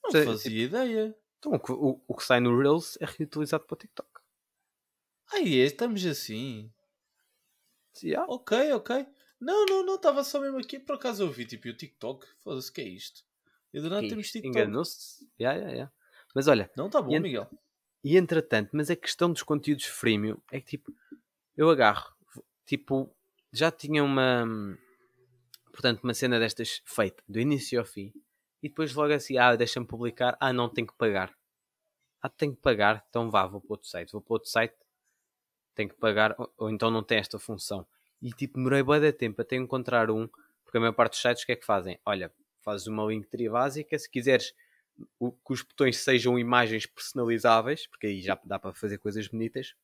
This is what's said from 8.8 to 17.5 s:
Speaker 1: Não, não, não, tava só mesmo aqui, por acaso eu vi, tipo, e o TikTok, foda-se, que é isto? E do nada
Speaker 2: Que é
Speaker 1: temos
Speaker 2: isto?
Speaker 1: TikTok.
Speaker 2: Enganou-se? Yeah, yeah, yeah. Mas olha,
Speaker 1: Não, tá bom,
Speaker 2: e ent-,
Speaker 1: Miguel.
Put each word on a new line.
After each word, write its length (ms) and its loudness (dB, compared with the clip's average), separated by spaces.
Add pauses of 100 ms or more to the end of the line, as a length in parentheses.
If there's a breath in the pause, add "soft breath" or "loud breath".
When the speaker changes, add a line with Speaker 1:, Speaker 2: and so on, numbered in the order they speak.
Speaker 1:
Não, 260 2
não, 200 0
não, 140 -4
tava 240 2
só 160 -4
mesmo 200 -6
aqui, 200 -12
por 160 -8
acaso 280 -4
eu 80 -2
vi, 140 -10
tipo, 220 -14
e 40 -8
o 60 -14
TikTok, 480 -12 (140)
foda-se, 320 -10
que 100 -12
é 60 -10
isto? 360 -16 (500)
E 60 -8
do 100 -6
nada 120 -2
Speaker 2:
Que 60 -4
é 20 -4
Speaker 1:
temos 160 -6
Speaker 2:
isto? 80 -12
Speaker 1:
TikTok. 240 -4
Speaker 2:
Enganou-se? 720 -4 (100)
Yeah, 180 0
yeah, 160 -8
yeah. 200 -10 (400 soft breath)
Mas 140 2
olha, 280 6
Speaker 1:
Não, 140 -4
tá 120 2
bom, 100 -2
Speaker 2:
e 40 2
ent-, 80 2
Speaker 1:
Miguel. 260 -6 (540)